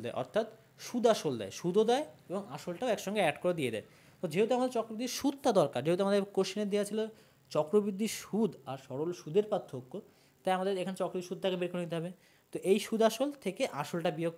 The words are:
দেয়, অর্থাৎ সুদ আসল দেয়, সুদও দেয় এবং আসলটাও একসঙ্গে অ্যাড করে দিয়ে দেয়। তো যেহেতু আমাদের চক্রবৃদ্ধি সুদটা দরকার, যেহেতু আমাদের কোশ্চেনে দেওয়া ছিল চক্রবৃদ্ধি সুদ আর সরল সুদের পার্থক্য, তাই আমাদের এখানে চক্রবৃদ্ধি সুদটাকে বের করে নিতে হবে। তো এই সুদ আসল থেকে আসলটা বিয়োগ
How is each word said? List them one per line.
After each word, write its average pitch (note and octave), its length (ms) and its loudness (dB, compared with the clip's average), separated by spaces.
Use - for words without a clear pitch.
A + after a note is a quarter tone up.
দেয়, A#2 180 -6
অর্থাৎ G#3+ 260 -2
সুদ A#3+ 180 -2
আসল D#3+ 280 0
দেয়, G2 180 -8
সুদও F3+ 320 4
দেয় C#4 140 2
এবং F#3+ 120 -4
আসলটাও F3+ 400 -4
একসঙ্গে G3+ 280 -2
অ্যাড D3+ 200 2
করে F3+ 160 2
দিয়ে B2 140 0
দেয়। G#2 120 -6
তো - 140 -4
যেহেতু G#3+ 240 2
আমাদের B3+ 200 0
চক্রবৃদ্ধি A3 300 -4
সুদটা C#4 300 0
দরকার, C#3 260 4
যেহেতু F3+ 200 4
আমাদের G3+ 160 4
কোশ্চেনে G3 380 0
দেওয়া G#3 160 2
ছিল G#3+ 100 -4
চক্রবৃদ্ধি G3+ 520 2
সুদ G3+ 300 0
আর C#3 60 -6
সরল D3+ 220 -4
সুদের F#3+ 300 2
পার্থক্য, C3+ 420 -4
তাই F#3 140 2
আমাদের F#3+ 240 0
এখানে F#3 200 -4
চক্রবৃদ্ধি F3+ 300 -4
সুদটাকে F#3 300 0
বের F3 100 0
করে F3 140 -4
নিতে E3+ 140 -4
হবে। E3+ 120 -6
তো - 60 -6
এই G#3+ 140 6
সুদ A3 240 0
আসল C4 200 -2
থেকে G3 180 -4
আসলটা E3+ 360 -2
বিয়োগ E3 200 -2